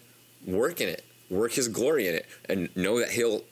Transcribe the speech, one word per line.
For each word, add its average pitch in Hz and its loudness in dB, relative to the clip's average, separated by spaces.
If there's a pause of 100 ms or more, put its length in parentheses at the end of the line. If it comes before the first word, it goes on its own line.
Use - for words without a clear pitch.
(460)
work 120 0
in 104 -2
it. - -6 (260)
Work 107 0
his 127 0
glory 113 2
in 85 0
it, - -2 (220)
and 92 -2
know 95 2
that 110 0
he'll 117 0